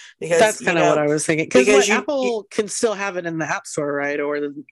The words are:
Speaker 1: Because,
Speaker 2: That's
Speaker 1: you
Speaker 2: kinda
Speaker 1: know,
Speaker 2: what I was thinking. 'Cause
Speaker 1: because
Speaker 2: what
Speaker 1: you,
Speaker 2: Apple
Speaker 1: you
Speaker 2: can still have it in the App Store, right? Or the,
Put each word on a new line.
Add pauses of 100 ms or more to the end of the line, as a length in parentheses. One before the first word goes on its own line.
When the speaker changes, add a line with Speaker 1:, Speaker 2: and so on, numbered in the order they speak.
(200)
Speaker 1:
Because,
Speaker 2:
That's
Speaker 1:
you
Speaker 2:
kinda
Speaker 1:
know,
Speaker 2:
what
I
was
thinking.
'Cause
Speaker 1:
because
Speaker 2:
what
Speaker 1:
you,
Speaker 2:
Apple
Speaker 1:
you
Speaker 2:
can
still
have
it
in
the
App
Store,
right?
Or
the,